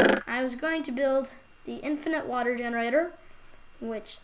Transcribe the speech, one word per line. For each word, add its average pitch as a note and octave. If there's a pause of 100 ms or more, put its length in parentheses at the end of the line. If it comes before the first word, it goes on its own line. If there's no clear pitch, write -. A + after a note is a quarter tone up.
(260)
I A#3+
was B3+
going D#4+
to C#4+
build C4+ (340)
the A#3+
infinite D4+
water B3
generator, A#3+ (680)
which A3+